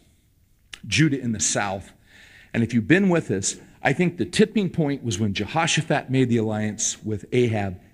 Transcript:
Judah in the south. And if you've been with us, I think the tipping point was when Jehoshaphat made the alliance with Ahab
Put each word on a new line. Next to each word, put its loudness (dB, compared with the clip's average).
Judah 2
in -4
the -4
south. -4
And 0
if -2
you've 0
been 4
with 0
us, -2
I 2
think 0
the -2
tipping 2
point -2
was -2
when 0
Jehoshaphat 0
made 4
the 2
alliance -2
with -6
Ahab 0